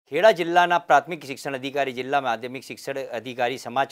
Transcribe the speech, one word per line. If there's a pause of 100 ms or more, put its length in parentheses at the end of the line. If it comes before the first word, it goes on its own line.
(120)
ખેડા
જિલ્લાના
પ્રાથમિક
શિક્ષણ
અધિકારી,
જિલ્લા
માધ્યમિક
શિક્ષણ (100)
અધિકારી,
સમાજ